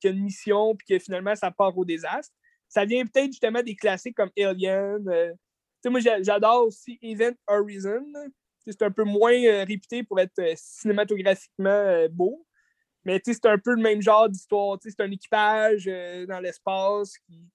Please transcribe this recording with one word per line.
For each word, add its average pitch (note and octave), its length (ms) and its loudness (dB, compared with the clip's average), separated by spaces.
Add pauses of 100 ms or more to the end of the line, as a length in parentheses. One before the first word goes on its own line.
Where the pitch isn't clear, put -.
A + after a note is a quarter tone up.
qui G3 80 0
a - 20 4
une G3 140 -2
mission G#3 500 0
puis - 140 -12
que F#3+ 100 0
finalement, F#3+ 380 -4
ça G3 140 -4
part F#3 260 0
au F#3 80 -2
désastre. E3+ 500 -8 (340)
Ça G3+ 160 0
vient A#3+ 200 0
peut-être C4+ 280 0
justement A#3 300 -2
des A3 140 -10
classiques G#3 400 -4
comme F#3+ 220 0
Alien. G3 680 -2
Euh, E3+ 220 0
tu E3+ 60 -16 (460)
sais, B3 80 -2
moi, B3+ 100 0
j'a-, A3 220 2
j'adore A3 460 4
aussi A#3 340 -12
Event A3+ 320 -4 (140)
Horizon, G#3 680 -2
là. D4 100 -14
Tu C#4 60 -16 (400)
sais, G3+ 80 -16
c'est G#3+ 60 0
un G3+ 80 0
peu G#3+ 120 -2
moins, G#3 300 4
euh, A3 300 4
réputé G#3+ 400 -8
pour F#3+ 160 -2
être, F#3 180 -2
euh, E3+ 180 0
cinématographiquement, G3 1120 -2
euh, F#3+ 400 2
beau. F3+ 380 -2 (580)
Mais F#3+ 160 -2
tu A#3+ 140 -4
sais, A3 80 -6
c'est A3+ 80 6
un G#3 80 4
peu A#3+ 160 0
le A3+ 80 2
même G#3+ 180 2
genre G#3+ 300 6
d'histoire. G3 480 -4
Tu A3+ 100 -18
sais, G3+ 80 -16
c'est G#3+ 80 -4
un G3 60 -4
équipage, G#3+ 800 0
euh, F3+ 380 -10
dans F#3 120 -10
l'espace. F#3+ 880 -4
Qui, F3 80 -20
tu E3+ 200 -20